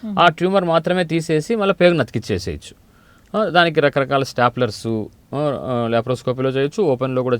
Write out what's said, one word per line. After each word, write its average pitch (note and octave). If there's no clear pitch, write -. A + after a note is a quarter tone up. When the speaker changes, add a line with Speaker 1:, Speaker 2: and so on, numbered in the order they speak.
Speaker 1:
మ్మ్. G3+
Speaker 2:
ఆ E3+
ట్యూమర్ F#3
మాత్రమే F3
తీసేసి D#3+
మళ్ళీ G3+
పేగును F3
అతికిచ్చేసేయచ్చు. G2
ఆ, C4
దానికి E3+
రకరకాల C#3
స్టాప్లర్స్, A#2+
ఆ, A2
ఆ, B2+
లాప్రోస్కోపీలో B2
చేయొచ్చు, C3+
ఓపెన్లో C3
కూడా B2